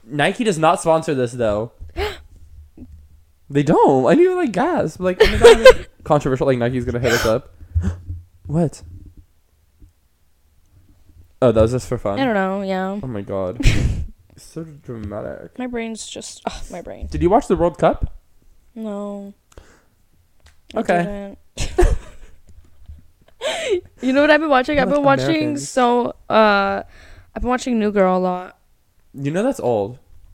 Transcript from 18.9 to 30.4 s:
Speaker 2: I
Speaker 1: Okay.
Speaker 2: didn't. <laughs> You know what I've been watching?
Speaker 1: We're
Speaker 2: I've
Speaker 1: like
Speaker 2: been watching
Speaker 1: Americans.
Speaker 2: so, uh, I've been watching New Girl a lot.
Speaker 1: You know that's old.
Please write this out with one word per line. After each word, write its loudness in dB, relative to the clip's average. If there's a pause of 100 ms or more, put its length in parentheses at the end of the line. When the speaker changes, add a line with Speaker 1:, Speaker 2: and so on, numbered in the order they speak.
Speaker 2:
I -4
Speaker 1:
Okay. -4 (200)
Speaker 2:
didn't. 2 (1400)
<laughs> -4 (120)
You 0
know 4
what 4
I've 6
been -4
watching? 2
Speaker 1:
We're 2
Speaker 2:
I've 0
Speaker 1:
like 0
Speaker 2:
been 0
watching 4 (100)
Speaker 1:
Americans. -4
Speaker 2:
so, 0 (140)
uh, 2 (520)
I've -8
been -4
watching -2
New 0
Girl 2
a 0
lot. -6 (560)
Speaker 1:
You -6
know -2
that's -2
old. -2 (340)